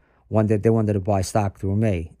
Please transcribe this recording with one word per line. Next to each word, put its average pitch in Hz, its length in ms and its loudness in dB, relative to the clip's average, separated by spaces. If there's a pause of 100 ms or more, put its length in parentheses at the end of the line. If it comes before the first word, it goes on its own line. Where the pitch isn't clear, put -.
(300)
wanted, 107 320 2
they 110 80 4
wanted 110 240 2
to 101 60 0
buy 98 240 0
stock 101 340 -2
through 98 200 -4
me 98 420 -2